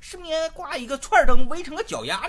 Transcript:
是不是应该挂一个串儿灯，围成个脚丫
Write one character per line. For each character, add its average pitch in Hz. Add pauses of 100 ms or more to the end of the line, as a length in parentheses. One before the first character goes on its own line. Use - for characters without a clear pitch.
是 -
不 359
是 339
应 311
该 320
挂 330
一 247
个 269
串 381
儿 277
灯， 247
围 330
成 277
个 415
脚 117
丫 -